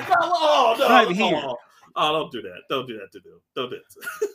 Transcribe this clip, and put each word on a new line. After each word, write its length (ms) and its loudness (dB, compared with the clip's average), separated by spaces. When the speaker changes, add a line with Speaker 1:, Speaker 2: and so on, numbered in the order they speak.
Speaker 1:
No, 100 4
oh, 600 2
no, 80 4
Speaker 2:
Not 160 8
even 160 0
Speaker 1:
no. 80 2
Speaker 2:
here. 160 0
Speaker 1:
Oh, 180 0
don't 180 -4
do 100 -8
that. 200 -16
Don't 160 -4
do 100 -12
that 140 -16
to 80 -20
them. 200 -20
Don't 140 -6
do 80 -12